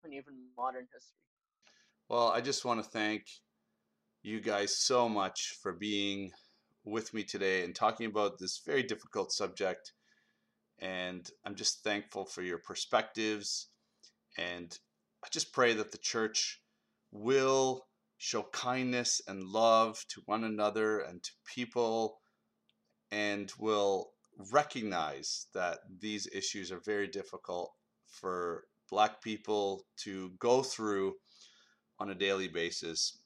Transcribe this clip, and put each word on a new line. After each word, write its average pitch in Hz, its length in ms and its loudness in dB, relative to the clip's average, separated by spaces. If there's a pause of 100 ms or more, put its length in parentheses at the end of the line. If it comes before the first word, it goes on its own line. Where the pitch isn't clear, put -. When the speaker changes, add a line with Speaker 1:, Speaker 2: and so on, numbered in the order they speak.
Speaker 1:
and 156 100 -14
even 139 200 -12 (220)
modern 127 380 -4
history. - 320 -20 (800)
Speaker 2:
Well, 117 200 4 (100)
I - 40 2
just 135 240 -4
wanna 113 180 0
thank 107 400 -2 (1000)
you 107 180 -6
guys 101 380 0
so 123 320 4
much 98 520 -2
for 95 120 -4
being 101 580 -2 (540)
with 110 300 -4
me 107 80 -4
today 95 400 2
and 87 100 -4
talking 110 320 2
about 101 340 0
this 92 240 -8
very 139 200 2
difficult - 480 -4
subject. 92 600 -2 (880)
And 90 480 -6 (180)
I'm 104 100 -8
just - 280 -4
thankful 101 420 -4
for - 180 -8
your 87 160 -4
perspectives. 107 1120 -2 (680)
And 87 400 -6 (460)
I - 80 -16
just - 200 -2
pray 120 220 6
that 107 180 0
the - 60 -14 (160)
church 110 480 0 (500)
will 131 760 4 (300)
show - 340 -4
kindness 123 760 0
and 98 160 -6
love 113 680 6
to - 160 -12
one 110 180 0
another 107 560 2
and 90 240 -8
to - 80 -10 (240)
people, 113 640 0 (920)
and 101 480 -2
will 104 540 2 (400)
recognize 90 1000 0
that 87 260 -2 (200)
these 104 340 -6
issues 95 380 -6
are 87 140 -8
very 101 220 0
difficult 90 640 -6 (340)
for 87 600 -4 (260)
Black 107 300 2
people 104 640 -2 (180)
to 95 360 -8
go 123 220 6
through 101 520 0 (840)
on 101 100 -6
a 98 60 -6
daily 95 340 2
basis. 82 760 -2